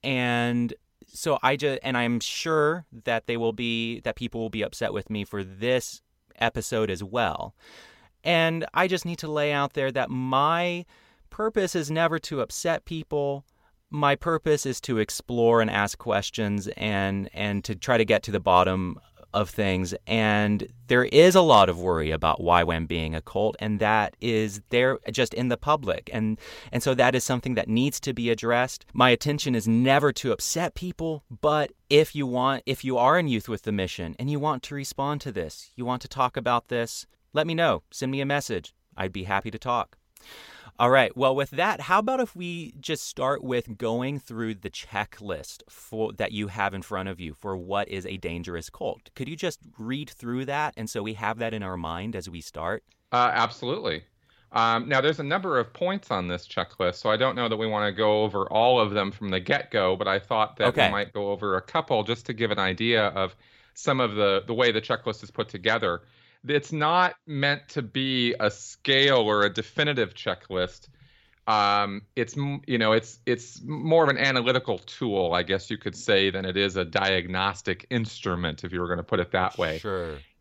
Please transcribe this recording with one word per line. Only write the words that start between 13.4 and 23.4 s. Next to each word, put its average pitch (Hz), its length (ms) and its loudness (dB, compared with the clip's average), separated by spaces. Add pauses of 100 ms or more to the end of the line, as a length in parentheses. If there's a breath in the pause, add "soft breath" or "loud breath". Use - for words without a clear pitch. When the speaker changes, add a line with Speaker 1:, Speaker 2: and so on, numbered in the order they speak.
Speaker 1:
My 143 280 2
purpose 156 500 0
is 131 140 -4
to 120 180 -2
explore 117 600 4
and 110 100 2
ask 101 260 0
questions 101 720 -2 (100)
and, 98 560 -2
and 101 300 -2
to 104 140 -6
try 120 200 0
to 113 80 4
get 107 200 4
to 110 80 -8
the 98 80 0
bottom 92 580 4 (340)
of 101 180 0
things. 92 440 -2 (140)
And 104 580 2 (220)
there 123 160 6
is 175 320 8
a 190 40 10
lot 117 280 10
of 85 100 0
worry 82 320 2
about 78 300 2
Y 85 240 6
wam 82 220 0
being 80 280 -2
a 80 60 -4
cult, 104 400 -2